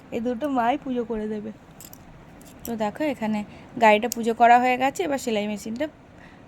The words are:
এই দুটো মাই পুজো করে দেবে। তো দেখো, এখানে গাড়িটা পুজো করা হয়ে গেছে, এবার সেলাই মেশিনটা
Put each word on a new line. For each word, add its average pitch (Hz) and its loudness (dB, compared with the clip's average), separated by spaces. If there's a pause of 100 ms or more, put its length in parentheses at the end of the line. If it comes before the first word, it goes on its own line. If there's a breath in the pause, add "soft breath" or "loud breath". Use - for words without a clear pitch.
(120)
এই 240 -6
দুটো 247 -4
মাই 247 0
পুজো 247 -4
করে 214 -6
দেবে। 214 -8 (1120)
তো 240 -8
দেখো, 214 -4
এখানে 220 -2 (420 loud breath)
গাড়িটা 214 6
পুজো 233 -2
করা 240 8
হয়ে 247 2
গেছে, 269 0
এবার 285 -2
সেলাই 214 -2
মেশিনটা 220 -6 (600 loud breath)